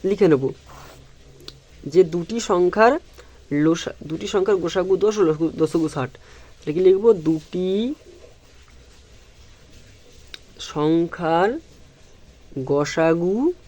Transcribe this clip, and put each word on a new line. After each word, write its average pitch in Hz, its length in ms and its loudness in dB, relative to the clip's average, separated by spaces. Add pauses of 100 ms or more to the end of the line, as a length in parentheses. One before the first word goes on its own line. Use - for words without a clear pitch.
লিখে 196 240 2
নেব 135 120 2 (1500)
যে 175 80 6 (140)
দুটি 180 220 -6 (140)
সংখ্যার 190 420 4 (720)
লসা-, 165 320 -2 (140)
দুটি 165 220 -10
সংখ্যার 202 300 2
গোসাগু 185 320 0 (100)
দশ 208 160 2
ও - 80 6
লসাগু, 156 180 0 (140)
লসাগু 160 340 0
ষাট। 127 160 -6 (440)
তাহলে - 200 -10
কি 175 140 -2
লিখবো? 196 200 4 (180)
দুটি 175 440 -4 (3000)
সংখ্যার 165 760 0 (1200)
গসাগু 165 680 0 (320)